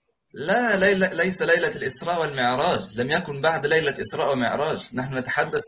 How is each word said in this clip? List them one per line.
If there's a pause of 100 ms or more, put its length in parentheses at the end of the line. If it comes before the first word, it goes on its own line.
(340)
لا،
ليلة،
ليس
ليلة
الإسراء
والمعراج،
لم
يكن
بعد
ليلة
إسراء
ومعراج،
نحن
نتحدث